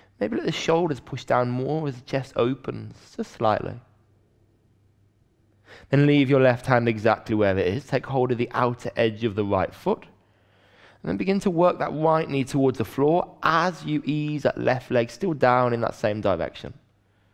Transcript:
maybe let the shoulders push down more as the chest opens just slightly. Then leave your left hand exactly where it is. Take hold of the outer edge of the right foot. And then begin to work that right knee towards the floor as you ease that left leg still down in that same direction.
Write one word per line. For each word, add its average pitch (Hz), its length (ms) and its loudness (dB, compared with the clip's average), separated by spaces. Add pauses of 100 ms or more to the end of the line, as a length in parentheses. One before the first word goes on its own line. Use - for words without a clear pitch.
(200)
maybe 226 160 -4
let 339 80 -6
the 180 80 -2
shoulders 165 480 0
push - 240 -12
down 123 260 0
more 143 380 -4
as 131 80 -8
the 123 60 -20
chest - 340 -6
opens 117 580 -4 (220)
just - 160 -10
slightly. - 420 -2 (2250)
Then 143 180 4
leave 143 240 4
your 139 80 6
left 127 280 4
hand 123 200 2
exactly 110 480 0
where 101 240 4
it 90 80 2
is. 101 200 -2
Take - 200 -4
hold 127 240 0
of 120 80 -2
the 117 140 -2
outer 120 420 -2
edge 113 300 0
of 107 100 -2
the 104 100 -2
right 98 300 0
foot. - 300 -4 (1000)
And - 60 -8
then 185 80 -4
begin 196 240 0
to 202 100 0
work 170 300 2
that - 120 -4
right 160 360 0
knee 139 160 -2
towards 131 340 0
the 110 60 0
floor 156 580 0
as 160 420 0
you 151 200 -2
ease 151 400 -4
that - 160 0
left 127 320 -2
leg 120 180 0
still 190 220 -4
down 127 400 2
in 117 80 -2
that - 160 -4
same 107 240 -4
direction. 87 540 -4 (580)